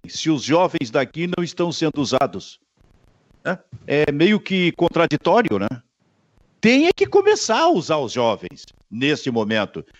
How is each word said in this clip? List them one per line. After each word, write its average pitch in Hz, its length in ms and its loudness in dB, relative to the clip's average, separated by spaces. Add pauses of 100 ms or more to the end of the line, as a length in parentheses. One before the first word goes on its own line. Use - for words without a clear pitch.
se - 220 -6
os 139 140 0
jovens 156 460 0
daqui 147 380 -2
não 175 160 -4
estão 170 280 -4
sendo 151 300 -2
usados? 120 580 -2 (840)
Né? 170 140 -6 (260)
É 147 260 0
meio 185 280 2
que 185 340 0
contraditório, 165 840 0
né? 101 80 -2 (920)
Tem 269 260 4
é 392 60 4
que 392 120 -2
começar 392 560 2
a 359 80 4
usar 160 300 0
os 120 120 -6
jovens 113 540 -2 (260)
nesse 135 400 -2
momento. 107 540 -2 (140)